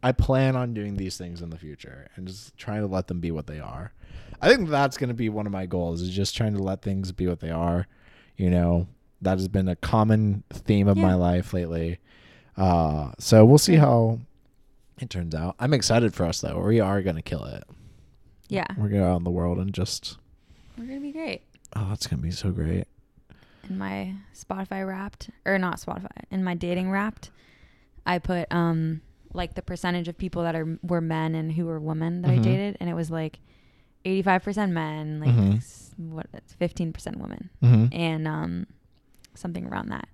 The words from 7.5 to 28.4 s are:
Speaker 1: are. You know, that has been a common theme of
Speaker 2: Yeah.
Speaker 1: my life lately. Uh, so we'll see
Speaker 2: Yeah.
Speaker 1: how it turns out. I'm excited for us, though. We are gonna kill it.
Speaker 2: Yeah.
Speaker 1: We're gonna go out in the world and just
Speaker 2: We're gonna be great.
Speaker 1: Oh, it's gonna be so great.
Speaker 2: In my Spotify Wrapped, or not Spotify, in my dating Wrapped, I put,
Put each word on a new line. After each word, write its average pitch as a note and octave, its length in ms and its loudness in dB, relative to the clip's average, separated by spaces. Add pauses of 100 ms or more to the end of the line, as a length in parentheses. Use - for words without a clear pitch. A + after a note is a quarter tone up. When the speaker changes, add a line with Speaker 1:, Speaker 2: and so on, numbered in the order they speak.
Speaker 1:
are. E2+ 360 0 (500)
You F2+ 140 2
know, F2 380 4 (340)
that F#2+ 160 2
has F#2+ 100 -2
been F#2+ 200 0
a F2 80 -2
common G#2+ 760 2
theme G2+ 380 2
of G2 80 6
Speaker 2:
Yeah. G2 100 2
Speaker 1:
my F#2 80 6
life F2+ 400 2
lately. E2 440 -4 (580)
Uh, D#2+ 640 2
so A2 280 10
we'll C3+ 120 10
see F3+ 160 6
Speaker 2:
Yeah. D#3 60 10
Speaker 1:
how A#2 380 4 (840)
it B2 100 -10
turns E2+ 240 -6
out. E2+ 260 -4
I'm C3 120 0
excited A#2 400 4
for F2+ 140 0
us, E2 140 -2
though. E2+ 200 -4
We A2 200 6
are G2 220 2
gonna E2+ 200 -2
kill - 220 -6
it. G#1+ 180 -12 (840)
Speaker 2:
Yeah. F#3+ 180 -2 (100)
Speaker 1:
We're G#2 120 -2
gonna G2+ 140 2
go F2+ 100 4
out F2+ 60 2
in F2 60 -4
the F2 60 -2
world F2 280 0
and F#2+ 140 -4
just - 460 -6 (580)
Speaker 2:
We're A#3 100 -12
gonna C4+ 140 -10
be C#4+ 120 -8
great. D#4 300 -8 (340)
Speaker 1:
Oh, G2+ 160 -4
it's - 160 -6
gonna C2+ 140 -4
be E2 100 -4
so - 180 -4
great. F2 360 -2 (840)
Speaker 2:
In F#3+ 100 -6
my G3 360 -8 (200)
Spotify F#3+ 520 -8
Wrapped, F#3+ 440 -10 (160)
or F#3+ 120 2
not F3+ 200 -2
Spotify, - 520 -12
in F#3+ 120 -4
my F3+ 120 -2
dating F3+ 360 -4
Wrapped, G3+ 400 -4 (760)
I F3 140 0
put, F3 340 -2